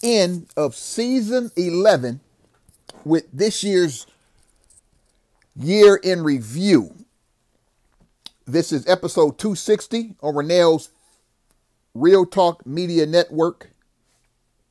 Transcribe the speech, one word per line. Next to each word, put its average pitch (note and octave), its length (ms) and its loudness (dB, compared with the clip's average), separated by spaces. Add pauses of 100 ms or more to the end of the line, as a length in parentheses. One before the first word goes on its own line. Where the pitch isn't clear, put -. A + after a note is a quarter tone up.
end F3+ 540 -2
of D3 180 -4
season A#3+ 800 -4
eleven E3+ 640 0 (840)
with D#3 280 -2
this G3 300 -4
year's F3+ 460 -2 (1500)
year G3+ 400 6
in F3 300 -2
review. C#3 720 0 (1500)
This D#3 280 -4
is C#3+ 160 -4
episode F3 500 0
two G#3 160 -4
sixty G#3+ 680 -4
on D3 140 -6
Rennell's D#3+ 560 2 (1040)
Real F3 320 4
Talk F3 400 -2
Media E3 400 -2
Network E3 640 -2 (1000)